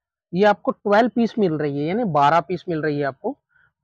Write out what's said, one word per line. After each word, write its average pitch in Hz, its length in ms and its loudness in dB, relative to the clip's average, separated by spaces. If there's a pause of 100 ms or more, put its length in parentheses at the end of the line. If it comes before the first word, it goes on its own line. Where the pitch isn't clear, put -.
(320)
ये 180 120 2
आपको 208 260 2
twelve 220 440 0
piece 233 240 0
मिल 190 160 2
रही 147 240 -4
है, 147 80 -4
यानी 214 200 -4
बारह 147 340 2
piece 175 280 -6
मिल 160 140 -4
रही 147 160 -2
है 143 80 -2
आपको। 165 260 -6 (520)